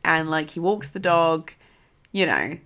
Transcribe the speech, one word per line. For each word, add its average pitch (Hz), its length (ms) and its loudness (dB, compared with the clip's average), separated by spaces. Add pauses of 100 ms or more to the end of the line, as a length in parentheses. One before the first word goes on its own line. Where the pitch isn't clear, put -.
And, 160 260 2
like, 156 220 -2
he - 80 -8
walks 185 300 -2
the 196 100 -12
dog. 165 520 2 (600)
You 190 140 2
know, 113 400 -2